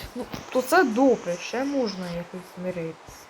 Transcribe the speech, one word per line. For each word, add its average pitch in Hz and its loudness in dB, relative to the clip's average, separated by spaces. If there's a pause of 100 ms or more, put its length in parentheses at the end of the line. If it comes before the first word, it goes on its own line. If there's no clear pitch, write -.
(140)
ну, 240 -6 (280)
то 254 2
це 330 6
добре, 226 4
ще 233 -4
можна 208 -2
якось 175 -10
змиритися. 180 -8